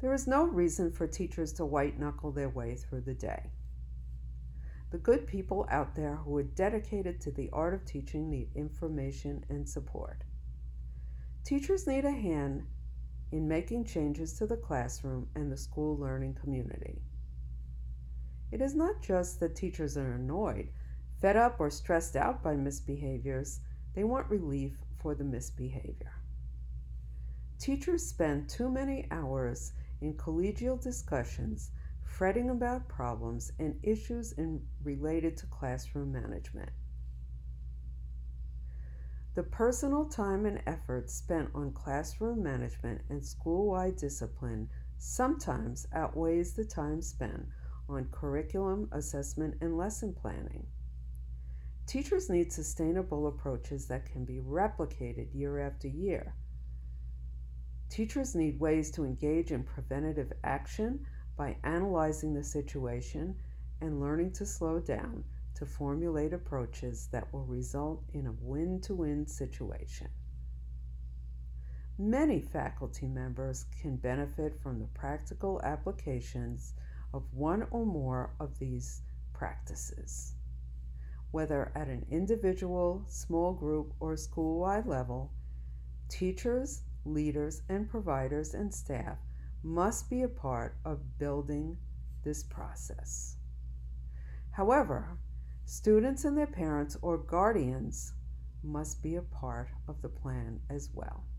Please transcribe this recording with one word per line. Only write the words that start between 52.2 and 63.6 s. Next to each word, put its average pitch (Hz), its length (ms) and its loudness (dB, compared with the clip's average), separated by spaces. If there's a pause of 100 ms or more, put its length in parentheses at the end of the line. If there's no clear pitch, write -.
need 175 220 6
sustainable 160 720 2
approaches 139 600 -2
that 127 200 -2
can 127 180 -4
be 123 140 -4
replicated 131 960 0
year 139 240 0
after 139 300 -2
year. 165 460 0 (1500)
Teachers 226 460 0
need 151 260 4
ways 156 320 6
to 160 120 0
engage 147 460 2
in 131 140 2
preventative 143 680 0 (120)
action 214 600 0 (320)
by 143 280 -2
analyzing 156 680 4
the 143 120 0
situation 143 880 -2 (460)